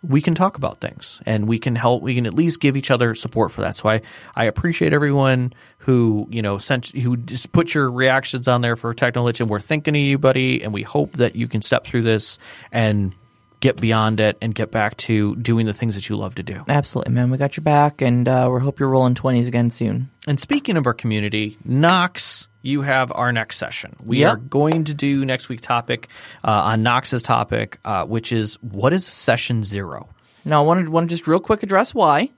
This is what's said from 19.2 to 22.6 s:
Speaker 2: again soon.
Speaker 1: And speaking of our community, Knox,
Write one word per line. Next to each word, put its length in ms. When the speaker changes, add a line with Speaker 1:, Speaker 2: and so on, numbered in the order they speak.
Speaker 2:
again 220
soon. 400
Speaker 1:
And 120
speaking 380
of 100
our 60
community, 720
Knox, 840